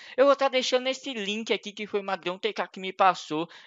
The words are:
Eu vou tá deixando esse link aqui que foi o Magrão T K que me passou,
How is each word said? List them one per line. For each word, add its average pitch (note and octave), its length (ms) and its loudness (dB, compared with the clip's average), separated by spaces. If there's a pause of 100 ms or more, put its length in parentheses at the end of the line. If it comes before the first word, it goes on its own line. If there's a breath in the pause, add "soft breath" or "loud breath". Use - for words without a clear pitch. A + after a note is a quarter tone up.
(160 loud breath)
Eu C4+ 100 6
vou C4+ 100 8
tá C4+ 100 2
deixando B3+ 400 0
esse C4 260 -6
link A3 400 -4
aqui G3+ 200 -4
que G#3 160 -10
foi G#3 100 -4
o G3 60 -4
Magrão F#3 340 -4
T G#3+ 140 -4
K F3+ 160 -4
que - 100 -18
me F#3+ 140 -8
passou, E3+ 560 2 (180 loud breath)